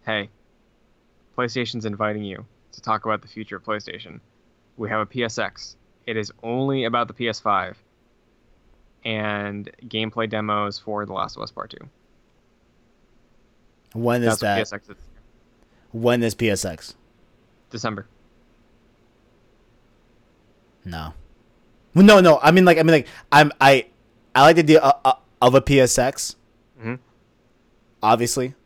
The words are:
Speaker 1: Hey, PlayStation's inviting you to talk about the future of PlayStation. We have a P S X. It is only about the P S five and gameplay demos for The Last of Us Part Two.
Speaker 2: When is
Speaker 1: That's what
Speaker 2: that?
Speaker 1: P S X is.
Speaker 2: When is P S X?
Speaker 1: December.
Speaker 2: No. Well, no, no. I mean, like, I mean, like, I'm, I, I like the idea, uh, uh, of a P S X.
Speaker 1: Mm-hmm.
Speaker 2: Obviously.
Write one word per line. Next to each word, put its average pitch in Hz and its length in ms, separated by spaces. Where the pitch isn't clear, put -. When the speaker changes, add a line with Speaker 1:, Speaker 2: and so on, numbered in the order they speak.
Speaker 1:
Hey, 107 240
PlayStation's 120 480
inviting 107 380
you 101 220
to - 100
talk 110 240
about 107 160
the - 60
future 104 300
of - 60
PlayStation. 101 560
We 107 120
have 107 120
a 104 40
P 123 180
S 113 140
X. - 380
It 117 100
is 104 140
only 131 440
about 117 240
the 104 40
P 120 140
S 107 140
five 92 360
and 104 640
gameplay 110 420
demos 104 500
for 104 260
The 95 80
Last - 220
of - 80
Us - 80
Part - 200
Two. - 180
Speaker 2:
When 120 300
is 110 160
Speaker 1:
That's - 20
what 110 60
Speaker 2:
that? 101 80
Speaker 1:
P 98 60
S 104 120
X 101 160
is. 101 60
Speaker 2:
When 120 320
is 110 120
P 117 140
S 98 160
X? - 300
Speaker 1:
December. 107 380
Speaker 2:
No. 82 280
Well, 190 100
no, 208 140
no. 165 220
I 151 100
mean, 185 140
like, 170 120
I 160 60
mean, 165 100
like, 147 140
I'm, 147 200
I, 135 240
I 131 60
like 160 140
the 165 80
idea, 156 180
uh, 135 120
uh, 131 80
of 127 140
a 135 60
P 139 180
S 127 180
X. - 380
Speaker 1:
Mm-hmm. 113 160
Speaker 2:
Obviously. 120 540